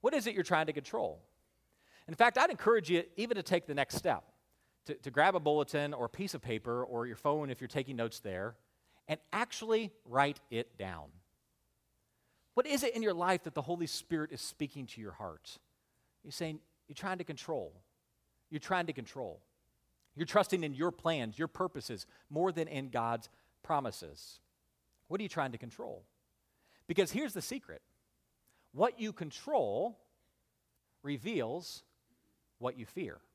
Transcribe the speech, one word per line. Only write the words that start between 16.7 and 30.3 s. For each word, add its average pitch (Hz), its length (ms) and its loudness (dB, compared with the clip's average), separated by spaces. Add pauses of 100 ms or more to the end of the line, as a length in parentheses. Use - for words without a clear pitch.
you're 151 60 -16
trying 180 240 -4
to 175 60 -6
control. 104 500 -6 (760)
You're 151 80 -6
trying 180 260 0
to 160 80 -4
control. 117 480 -8 (720)
You're 160 120 -2
trusting 190 360 6
in 147 120 -2
your 165 160 2
plans, 147 480 0
your 160 80 0
purposes, 143 580 -4 (240)
more 170 220 2
than 160 160 -2
in 139 220 -6
God's 117 400 0 (340)
promises. 120 800 -4 (680)
What 190 120 -4
are 214 40 -4
you 196 60 -6
trying 139 220 0
to 117 60 -10
control? 113 480 -12 (840)
Because 175 240 4
here's 254 220 -2
the 175 80 -6
secret. 110 400 -10 (920)
What 233 260 2
you 214 120 -2
control 175 880 0 (1040)